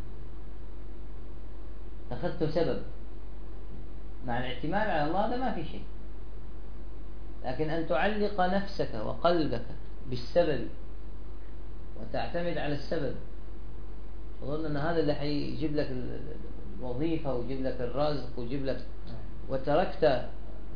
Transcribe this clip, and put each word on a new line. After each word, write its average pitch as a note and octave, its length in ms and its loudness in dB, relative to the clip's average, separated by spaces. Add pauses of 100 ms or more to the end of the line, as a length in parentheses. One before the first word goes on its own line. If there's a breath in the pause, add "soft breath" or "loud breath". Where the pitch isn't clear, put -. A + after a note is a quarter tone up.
(2000)
أخذت D#3+ 320 0
سبب، C#3+ 380 2 (1400)
مع A#2+ 120 0
الاعتماد D3+ 500 0
على D#3 200 2
الله F#3+ 180 2
هذا A#3+ 100 0
ما B3 160 0
في D#3+ 120 0
شيء، - 200 -2 (1600)
لكن D3 260 0
أن D#3+ 180 0
تعلق G3 520 2
نفسك F#3 540 0
وقلبك A#2+ 720 2 (440)
بالسبب B2+ 580 2 (1300)
وتعتمد D3 580 0
على C#3+ 160 0
السبب، C#3+ 400 0 (1300)
تظن D3+ 220 0
أن D3 120 0
هذا E3 240 2
اللي D3 140 4
حيجيب C#3+ 600 0
لك C3+ 140 2
ال-، B2 240 0
ال-، - 220 -2 (420)
الوظيفة C#3 560 0
ويجيب B2+ 300 0
لك B2+ 160 0
الرزق C3+ 580 0
ويجيب C3 260 0
لك، B2+ 220 0 (600)
وتركت C#3+ 800 2 (480)